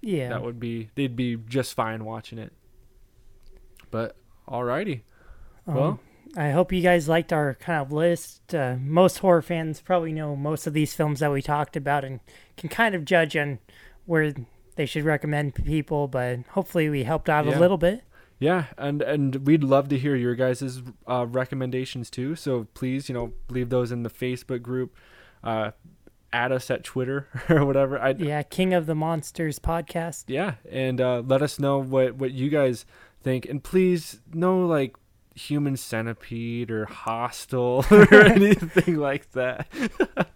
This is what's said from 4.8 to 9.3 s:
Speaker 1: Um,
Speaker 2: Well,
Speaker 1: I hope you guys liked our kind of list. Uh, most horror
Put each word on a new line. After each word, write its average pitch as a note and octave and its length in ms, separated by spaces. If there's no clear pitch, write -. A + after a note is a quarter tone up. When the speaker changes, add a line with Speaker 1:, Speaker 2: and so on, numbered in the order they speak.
Speaker 1:
Um, D#3 80
Speaker 2:
Well, C#3 240
Speaker 1:
I D3 140
hope F3+ 200
you F#3 100
guys F3 280
liked E3 240
our D3 220
kind E3 260
of C3+ 100
list. E3 640
Uh, B2+ 240
most E3 400
horror F3 220